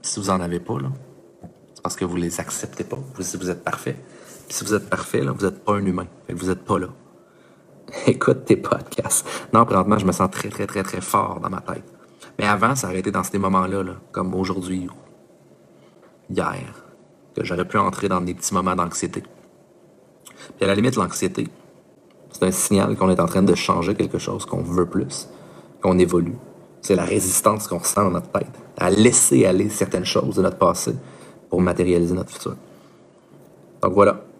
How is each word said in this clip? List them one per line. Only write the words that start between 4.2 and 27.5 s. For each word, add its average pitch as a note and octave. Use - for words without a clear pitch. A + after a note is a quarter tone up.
Puis -
si -
vous A2
êtes -
parfait, -
là, C#2
vous G2
êtes -
pas G#2
un G2+
humain. F2+
Fait -
que F2
vous F#2
êtes F2+
pas F#2+
là. F2+
<laughs> -
Écoute -
tes G#2
podcasts. -
Non, -
présentement, G#2
je G2+
me F#2
sens F#2+
très, -
très, G#2
très, G2
très F#2+
fort -
dans -
ma -
tête. -
Mais G#2
avant, G#2
ça B2+
aurait F#2
été G2
dans F#2
ces G2+
moments-là, F#2+
là, F2+
comme F#2
aujourd'hui F#2
ou -
hier, -
que -
j'aurais F2+
pu G2+
entrer G2
dans F#2
des F2+
petits -
moments F#2
d'anxiété. E2+
Puis -
à -
la G2
limite, B2
l'anxiété, F2+
c'est -
un F#2
signal G#2
qu'on F#2
est F2+
en E2+
train F#2+
de F#2
changer F#2+
quelque -
chose, -
qu'on -
veut E2+
plus, -
qu'on F#2
évolue. F2
C'est G2
la E2+
résistance G2+